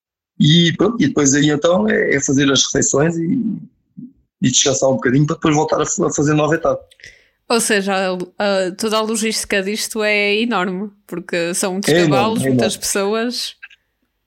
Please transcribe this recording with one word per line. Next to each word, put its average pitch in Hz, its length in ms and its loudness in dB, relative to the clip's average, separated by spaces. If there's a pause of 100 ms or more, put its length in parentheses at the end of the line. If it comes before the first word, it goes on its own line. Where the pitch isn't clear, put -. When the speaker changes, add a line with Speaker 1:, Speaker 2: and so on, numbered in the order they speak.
(420)
Speaker 1:
e 165 340 4
pronto, 220 260 0
e 151 40 4
depois 139 280 2
aí 147 160 2
então 170 380 2
é, 180 260 0
é 139 60 0
fazer 139 300 2
as 131 140 2
refeições 156 520 0
e, 165 420 -2 (840)
e 127 100 2
descansar 135 380 2
um 135 60 2
bocadinho 131 320 2
para 165 100 -4
depois 156 180 0
voltar 151 260 0
a, - 20 0
a 160 280 -2
fazer 151 240 0
nova 151 200 2
etapa. 143 260 -2 (680)
Speaker 2:
Ou 240 120 2
seja, 202 340 -2
a, 185 200 -2 (240)
a, 190 340 0
toda 214 240 -4
a 220 60 0
logística 214 600 -2
disto 214 400 -6
é 208 380 2
enorme, 196 500 -2 (160)
porque 175 460 -4
são 185 200 -2
muitos 185 180 -2
Speaker 1:
É 156 80 4
enorme, 160 160 4
Speaker 2:
cavalos, 120 280 0
Speaker 1:
é 135 60 -2
Speaker 2:
muitas 127 240 2
Speaker 1:
enorme. - 80 -10
Speaker 2:
pessoas. 226 760 -4 (720)